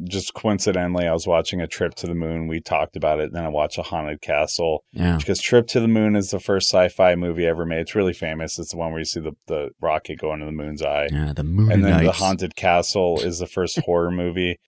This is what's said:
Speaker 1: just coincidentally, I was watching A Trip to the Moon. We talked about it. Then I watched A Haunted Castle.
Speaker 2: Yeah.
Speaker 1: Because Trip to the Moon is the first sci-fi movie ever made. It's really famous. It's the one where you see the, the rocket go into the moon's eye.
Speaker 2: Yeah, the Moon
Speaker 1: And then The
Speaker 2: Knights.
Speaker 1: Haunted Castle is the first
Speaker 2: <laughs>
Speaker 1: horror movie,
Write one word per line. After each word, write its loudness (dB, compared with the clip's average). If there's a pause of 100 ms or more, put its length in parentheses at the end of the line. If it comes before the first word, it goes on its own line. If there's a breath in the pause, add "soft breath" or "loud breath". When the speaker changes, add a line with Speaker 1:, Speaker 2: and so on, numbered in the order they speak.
Speaker 1:
just -6
coincidentally, 0
I 2
was -2
watching 0
A -2
Trip -4
to -8
the -4
Moon. -4
We -4
talked -2
about 0
it. -4
Then -6
I -2
watched -2
A -6
Haunted -6
Castle. -2
Speaker 2:
Yeah. 0
Speaker 1:
Because -2
Trip 4
to 2
the 4
Moon 4
is 0
the -4
first 0
sci-fi 4
movie 0
ever 0
made. -2
It's -6
really 2
famous. -6
It's -10
the -10
one -4
where -6
you -6
see -6
the, -6 (140)
the -4 (100)
rocket -2
go -4
into -8
the -8
moon's -8
eye. 0
Speaker 2:
Yeah, -2
the -4
Moon 4
Speaker 1:
And 6
then 4
The 4
Speaker 2:
Knights. 4
Speaker 1:
Haunted 0
Castle 2
is -2
the -6
first -2
Speaker 2:
<laughs> -2
Speaker 1:
horror 2
movie, -2